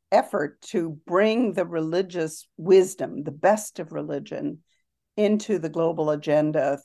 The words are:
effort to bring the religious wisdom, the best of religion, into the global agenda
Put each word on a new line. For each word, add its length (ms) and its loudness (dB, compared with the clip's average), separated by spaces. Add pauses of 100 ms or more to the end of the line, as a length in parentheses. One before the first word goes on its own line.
(120)
effort 500 0
to 440 -4
bring 480 2
the 120 -2
religious 800 -4 (100)
wisdom, 680 4
the 80 -8
best 480 0
of 140 -12
religion, 680 -8 (560)
into 440 0
the 100 -4
global 400 -2
agenda 760 0